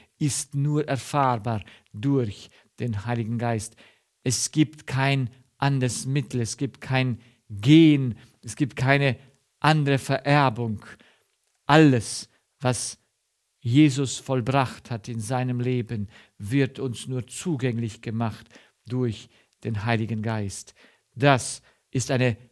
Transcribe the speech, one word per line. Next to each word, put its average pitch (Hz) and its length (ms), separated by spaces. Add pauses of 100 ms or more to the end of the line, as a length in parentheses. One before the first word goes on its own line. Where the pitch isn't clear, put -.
(200)
ist - 360
nur 147 320
erfahrbar 120 760 (300)
durch 120 560 (300)
den 110 260
Heiligen 117 320
Geist. 117 380 (480)
Es - 280
gibt - 360
kein 135 420 (280)
anderes 127 480
Mittel, 131 360
es 110 160
gibt - 240
kein 131 380 (300)
Gen, 139 680 (280)
es 117 120
gibt 139 200
keine 135 420 (420)
andere 143 380
Vererbung. 123 880 (800)
Alles, 143 640 (300)
was - 400 (600)
Jesus 135 580
vollbracht 131 720
hat 117 180
in 117 100
seinem 123 400
Leben, 117 480 (300)
wird 131 420
uns 127 280
nur 127 200
zugänglich 120 720
gemacht 110 460 (380)
durch 123 440 (340)
den 107 200
Heiligen 110 380
Geist. 107 540 (400)
Das 135 460 (280)
ist 131 220
eine 127 260 (140)